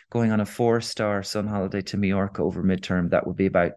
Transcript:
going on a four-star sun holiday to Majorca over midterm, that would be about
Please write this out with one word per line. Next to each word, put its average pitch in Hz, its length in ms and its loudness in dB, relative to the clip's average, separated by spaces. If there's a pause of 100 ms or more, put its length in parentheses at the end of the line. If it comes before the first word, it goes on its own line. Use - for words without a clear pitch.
going 117 220 2
on 107 80 2
a 101 60 0
four-star 113 760 0
sun 104 240 -4
holiday 101 360 -2
to 98 160 -6
Majorca 98 440 0
over 90 220 -2
midterm, 90 480 0
that - 160 2
would 92 100 -6
be 95 80 2
about 87 320 2